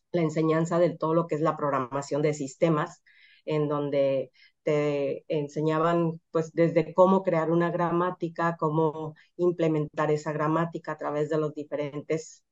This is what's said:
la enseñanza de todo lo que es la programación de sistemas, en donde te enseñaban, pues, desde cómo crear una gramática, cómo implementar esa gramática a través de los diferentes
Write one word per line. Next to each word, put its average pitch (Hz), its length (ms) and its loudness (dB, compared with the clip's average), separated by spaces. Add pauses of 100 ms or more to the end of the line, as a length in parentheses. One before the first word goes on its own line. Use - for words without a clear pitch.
(120)
la 175 80 0
enseñanza 160 580 2
de 170 120 4
todo 160 240 -2
lo 165 120 2
que 160 100 -4
es 147 40 -2
la 156 160 0
programación 139 640 -2
de 151 140 0
sistemas, 151 680 -2 (440)
en 151 220 0
donde 139 600 0 (320)
te 147 640 0
enseñaban, 160 920 0 (100)
pues, 160 220 -2
desde 160 420 2
cómo 185 280 6
crear 160 280 0
una 170 200 2
gramática, 170 880 -2
cómo 156 560 0 (220)
implementar 156 760 0
esa 151 200 -4
gramática 160 600 -2
a 151 60 -10
través 147 320 -4
de 160 80 0
los 151 160 -2
diferentes 147 960 -6